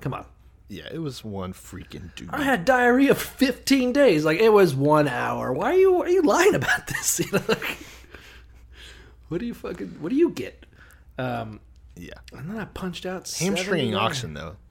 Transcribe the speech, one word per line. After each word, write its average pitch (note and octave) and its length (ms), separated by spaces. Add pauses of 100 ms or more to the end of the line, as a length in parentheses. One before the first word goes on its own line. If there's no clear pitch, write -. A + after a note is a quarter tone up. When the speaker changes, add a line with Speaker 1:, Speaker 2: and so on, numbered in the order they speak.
Speaker 1:
Come C3+ 100
on. F#2 140 (420)
Speaker 2:
Yeah, D#2+ 240
it D#3 60
was D3 260
one G2 300
freaking - 600
dude. - 180
Speaker 1:
"I C#4+ 100
had B3+ 240
diarrhea B3 480
for - 120 (120)
fifteen B3+ 560
days." G#3+ 320
Like, D#3+ 140
it A3 120
was F#3+ 220
one D3 340
hour. A#2+ 440
Why F#3+ 200
are F#4 60
you, F#4+ 160
why E4+ 120
are - 40
you F#4 120
lying F4 320
about - 320
this? - 340
<laughs> E3 40
You - 80
know, G3 160
like, - 300 (1500)
what E3 100
do A#3+ 80
you A#3 80
fucking, F#3 460
what E3 100
do C4 60
you D#4 140
get? - 360 (520)
Um, A#2 420 (360)
Speaker 2:
Yeah. F2 180 (180)
Speaker 1:
and C#3+ 180
then A3+ 80
I G3+ 80
punched - 400
out F#3 240
Speaker 2:
Hamstringing F3+ 640
Speaker 1:
seventy-nine. - 20 (100)
Speaker 2:
oxen, G#2+ 300
though. D2+ 220 (140)